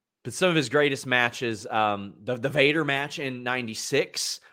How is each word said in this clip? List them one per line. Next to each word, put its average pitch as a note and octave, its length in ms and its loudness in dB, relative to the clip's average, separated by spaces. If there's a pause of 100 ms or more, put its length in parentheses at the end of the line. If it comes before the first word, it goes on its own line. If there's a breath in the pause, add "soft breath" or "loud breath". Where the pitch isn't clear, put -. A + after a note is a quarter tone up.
(240)
But A#2+ 100 -8
some F#3 160 4
of E3 60 4
his C#3 120 2
greatest C3+ 380 2
matches, A#2+ 640 0
um, G2+ 560 0
the, B2 120 -4
the A#2+ 140 -4
Vader D3+ 340 4
match C#3+ 360 -4
in B2+ 240 -6
ninety-six, B2 1000 -4 (120)